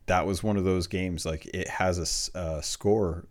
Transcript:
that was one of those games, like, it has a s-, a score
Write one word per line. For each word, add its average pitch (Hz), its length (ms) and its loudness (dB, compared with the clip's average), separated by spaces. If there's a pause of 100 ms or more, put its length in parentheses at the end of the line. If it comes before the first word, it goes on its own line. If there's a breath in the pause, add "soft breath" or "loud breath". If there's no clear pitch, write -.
that 90 180 4
was 92 180 0
one 104 140 2
of 95 80 2
those 92 220 2
games, 90 380 -2
like, 80 280 -4
it 90 160 -4
has 92 300 0
a - 20 -2
s-, - 320 -2
a 80 300 -4
score 101 680 2